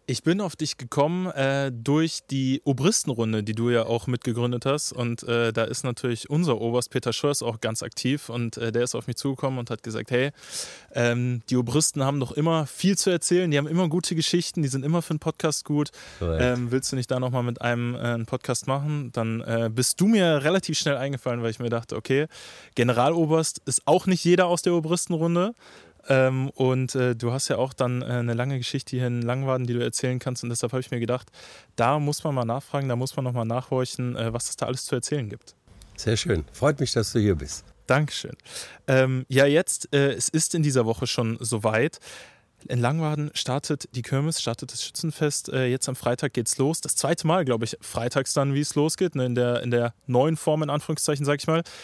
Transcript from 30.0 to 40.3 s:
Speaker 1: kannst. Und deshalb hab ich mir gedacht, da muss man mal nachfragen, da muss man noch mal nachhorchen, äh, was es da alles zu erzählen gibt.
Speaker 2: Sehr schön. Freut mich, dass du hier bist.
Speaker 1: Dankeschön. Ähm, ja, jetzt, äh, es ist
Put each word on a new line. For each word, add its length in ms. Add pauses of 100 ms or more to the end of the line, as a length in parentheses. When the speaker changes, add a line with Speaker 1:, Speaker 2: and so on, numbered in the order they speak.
Speaker 1:
kannst. 260
Und 60
deshalb 220
hab 80
ich 120
mir 80
gedacht, 280 (480)
da 240
muss 240
man 100
mal 120
nachfragen, 420
da 80
muss 220
man 80
noch 80
mal 120
nachhorchen, 680
äh, 180
was 160
es 60
da 100
alles 200
zu 100
erzählen 340
gibt. 260 (420)
Speaker 2:
Sehr 180
schön. 380
Freut 260
mich, 140
dass 180
du 80
hier 160
bist. 300 (200)
Speaker 1:
Dankeschön. 500 (520)
Ähm, 400
ja, 180
jetzt, 480
äh, 200
es 160
ist 260